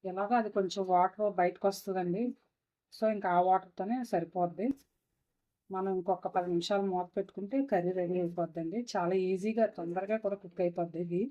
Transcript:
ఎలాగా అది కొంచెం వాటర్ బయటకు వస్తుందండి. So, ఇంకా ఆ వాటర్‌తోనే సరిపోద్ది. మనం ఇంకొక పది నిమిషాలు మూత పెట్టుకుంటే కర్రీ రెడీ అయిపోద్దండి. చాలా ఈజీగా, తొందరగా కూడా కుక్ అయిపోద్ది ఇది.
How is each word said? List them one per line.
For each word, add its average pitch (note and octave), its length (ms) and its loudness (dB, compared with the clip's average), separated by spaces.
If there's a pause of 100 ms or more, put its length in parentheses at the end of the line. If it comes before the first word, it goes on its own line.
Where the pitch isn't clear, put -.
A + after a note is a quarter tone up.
ఎలాగా G3 340 -2
అది G#3+ 120 0
కొంచెం G3 360 0
వాటర్ F#3 480 2
బయటకు F3+ 340 0
వస్తుందండి. F#3 560 -2 (720)
So, - 180 -4
ఇంకా G3+ 180 -2
ఆ F3 120 6
వాటర్‌తోనే F#3 600 2
సరిపోద్ది. F3 640 0 (1000)
మనం F#3+ 240 -2
ఇంకొక F#3 340 0
పది F3+ 220 0
నిమిషాలు F3+ 340 0
మూత F3+ 280 -2
పెట్టుకుంటే G3 540 -4
కర్రీ F3+ 260 0
రెడీ F3+ 280 0
అయిపోద్దండి. E3+ 680 -4
చాలా F3+ 360 0
ఈజీగా, G3+ 460 2
తొందరగా F#3+ 500 -4
కూడా G3+ 180 -2
కుక్ F#3+ 260 -8
అయిపోద్ది E3+ 400 -2
ఇది. F3 300 -2